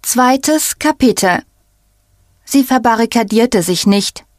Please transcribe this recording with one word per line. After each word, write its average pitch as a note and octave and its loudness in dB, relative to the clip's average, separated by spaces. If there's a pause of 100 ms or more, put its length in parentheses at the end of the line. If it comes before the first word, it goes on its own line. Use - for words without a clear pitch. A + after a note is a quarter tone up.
(140)
Zweites C4+ 0
Kapitel. G3+ 0 (1000)
Sie C#4 0
verbarrikadierte A3+ 0
sich F3 -2
nicht. G3+ -2 (120)